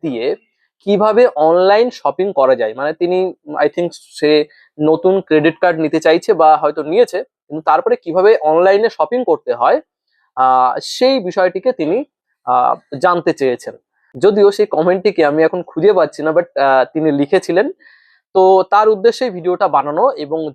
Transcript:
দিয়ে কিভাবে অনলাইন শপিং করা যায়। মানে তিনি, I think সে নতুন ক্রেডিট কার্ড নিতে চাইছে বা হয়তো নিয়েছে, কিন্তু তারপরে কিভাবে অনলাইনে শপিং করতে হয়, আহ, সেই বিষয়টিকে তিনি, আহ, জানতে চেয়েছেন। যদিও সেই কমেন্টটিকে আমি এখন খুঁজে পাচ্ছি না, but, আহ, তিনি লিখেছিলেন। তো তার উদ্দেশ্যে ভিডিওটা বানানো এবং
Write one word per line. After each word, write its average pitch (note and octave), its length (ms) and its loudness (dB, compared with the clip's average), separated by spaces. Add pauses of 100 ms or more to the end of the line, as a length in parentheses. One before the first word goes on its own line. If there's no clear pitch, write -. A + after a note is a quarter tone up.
দিয়ে C3 340 -4 (480)
কিভাবে G#3 520 2
অনলাইন F#3 540 2
শপিং F#3 440 -6
করা C3 220 2
যায়। A2+ 180 -4
মানে C#3+ 200 -6
তিনি, F3 240 -2 (400)
I D3 100 0
think F3 220 -4 (300)
সে D3+ 120 0 (480)
নতুন D#3+ 420 2
ক্রেডিট D#3 400 0
কার্ড F3 180 0
নিতে D#3+ 200 -2
চাইছে E3+ 340 0
বা D#3 240 4
হয়তো D3+ 260 -4
নিয়েছে, F#3 360 0 (280)
কিন্তু D3+ 220 -12
তারপরে E3+ 260 0
কিভাবে F#3 420 0
অনলাইনে F#3 520 2
শপিং F#3+ 340 -4
করতে D3+ 300 -2
হয়, C3+ 240 0 (580)
আহ, B2+ 360 2 (100)
সেই C4 380 -2
বিষয়টিকে F#3 520 -2
তিনি, F3 260 -4 (480)
আহ, B2+ 280 0 (260)
জানতে F3 340 0
চেয়েছেন। B2 420 -4 (400)
যদিও G3+ 360 2
সেই G#3 240 -2
কমেন্টটিকে F#3+ 500 0
আমি D3+ 180 0
এখন F3+ 200 -2
খুঁজে - 300 0
পাচ্ছি D#3+ 300 -2
না, D#3 80 -2
but, E3+ 160 0 (120)
আহ, C3+ 240 2 (100)
তিনি D#3 180 -2
লিখেছিলেন। F3+ 580 -2 (680)
তো F#3+ 280 4
তার G#3+ 260 2
উদ্দেশ্যে A3 400 0
ভিডিওটা F3+ 380 -4
বানানো D3 440 0
এবং D3 280 -8 (160)